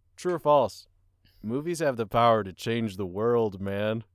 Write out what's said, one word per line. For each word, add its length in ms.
True 180
or 40
false? 480
Movies 380
have 160
the 100
power 380
to 80
change 440
the 80
world, 560
man. 440